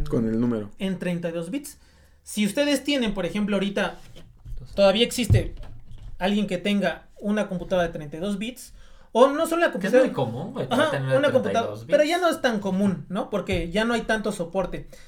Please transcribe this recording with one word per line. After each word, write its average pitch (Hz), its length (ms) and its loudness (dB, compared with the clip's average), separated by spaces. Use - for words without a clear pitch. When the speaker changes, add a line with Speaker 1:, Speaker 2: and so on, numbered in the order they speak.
Speaker 1:
Con 117 200 0
el 110 120 0
número. 113 380 0
Speaker 2:
en 190 200 -2
treinta 175 300 -4
y 165 40 -4
dos 170 180 -6
bits. 285 280 -8
Si 208 240 -2
ustedes 285 380 0
tienen, 254 300 0
por 180 120 -2
ejemplo, 202 300 -2
ahorita 196 420 -2
todavía 202 300 6
existe - 500 2
alguien 202 300 2
que 180 100 -2
tenga 185 500 0
una 208 280 -2
computadora 175 380 0
de 165 60 -8
treinta 156 240 -10
y 156 40 -10
dos 202 180 -4
bits, 220 360 -10
o 254 160 8
no 311 180 0
solo 330 140 0
la 330 120 6
Speaker 3:
Que 196 140 -4
es 214 60 2
Speaker 2:
computadora. 254 140 8
Speaker 3:
muy - 80 -4
común, 123 380 -4
güey, 139 160 -4
Speaker 2:
Ajá, 294 220 2
Speaker 3:
tener 139 260 2
Speaker 2:
una 277 120 4
Speaker 3:
treinta - 0 -
y - 40 4
dos - 0 -
Speaker 2:
computadora, 226 320 -2
Speaker 3:
bits. 113 140 -12
Speaker 2:
pero 294 160 6
ya 339 140 2
no 359 100 2
es - 120 0
tan 226 180 2
común, 190 500 0
¿no? 185 220 -6
Porque 180 400 -2
ya 208 140 0
no 240 100 0
hay 220 80 -2
tanto 214 300 -2
soporte. 175 560 -6